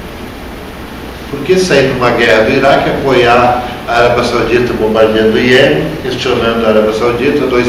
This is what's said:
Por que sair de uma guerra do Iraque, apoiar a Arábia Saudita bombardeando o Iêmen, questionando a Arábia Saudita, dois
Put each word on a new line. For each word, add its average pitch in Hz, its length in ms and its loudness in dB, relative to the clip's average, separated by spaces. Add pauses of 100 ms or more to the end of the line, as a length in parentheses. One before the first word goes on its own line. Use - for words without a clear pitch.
(1300)
Por 139 100 -8
que 185 160 0
sair 139 360 2
de 120 60 -2
uma 123 120 0
guerra 113 340 2
do 127 80 2
Iraque, 135 380 2
apoiar 123 720 2 (260)
a 117 40 -4
Arábia 120 320 2
Saudita 120 500 0
bombardeando 110 600 2
o - 40 0
Iêmen, 127 480 2 (160)
questionando 117 640 -2
a 110 40 2
Arábia 107 220 2
Saudita, 123 540 0
dois 123 220 0